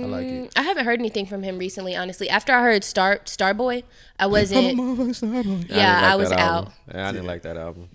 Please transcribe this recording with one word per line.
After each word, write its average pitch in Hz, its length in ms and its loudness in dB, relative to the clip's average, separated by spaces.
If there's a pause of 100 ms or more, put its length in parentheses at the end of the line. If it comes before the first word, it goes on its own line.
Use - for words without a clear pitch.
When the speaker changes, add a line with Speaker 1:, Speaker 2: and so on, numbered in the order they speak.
Speaker 1:
like 254 200 -6
it. 254 240 -10
Speaker 2:
Mm, - 40 -20
I 262 80 2
haven't 320 220 -2
heard 233 160 0
anything 220 260 -4
from 196 160 -8
him 190 160 -6
recently, 185 380 -8
honestly. 180 320 -6
After 214 260 2
I 247 80 6
heard 220 220 4
Star, 196 400 2
Starboy, 240 580 0 (360)
I 190 60 2
Speaker 1:
I'm 196 40 4
a 196 40 0
Speaker 2:
wasn't 208 460 4
Speaker 1:
motherfucking 247 440 -2
Starboy. 208 480 -2
Speaker 2:
Yeah, 185 420 4
Speaker 3:
I - 0 -
didn't - 0 -
like - 0 -
Speaker 2:
I 196 40 2
was 196 140 2
Speaker 3:
that 185 80 2
album. 170 340 0 (160)
Speaker 2:
out. - 60 -14
Speaker 3:
Yeah, 95 140 -4
I 98 40 -2
didn't 92 120 -8
Speaker 1:
Yeah. 90 60 -6
Speaker 3:
like 87 120 -10
that 82 140 -10
album. 85 380 -12